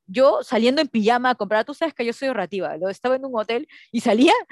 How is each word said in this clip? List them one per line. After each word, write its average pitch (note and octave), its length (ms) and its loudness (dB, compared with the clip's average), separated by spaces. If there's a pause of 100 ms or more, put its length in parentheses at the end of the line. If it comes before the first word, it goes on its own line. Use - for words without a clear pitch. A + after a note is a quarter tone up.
yo C4 360 2
saliendo B3 380 2
en D4+ 60 0
pijama A#3+ 440 2
a A#3+ 40 0
comprar, G#3+ 300 -2
tú D4 80 -10
sabes D#4 200 -4
que A#3+ 120 -6
yo A#3 80 -4
soy C4+ 160 -6
ahorrativa, F3+ 480 -6
¿no? F3+ 120 -4
Estaba B3 260 -4
en C4 100 -6
un B3+ 140 -6
hotel A#3 280 -4 (240)
y A#3 100 -4
salía A#3+ 320 4 (180)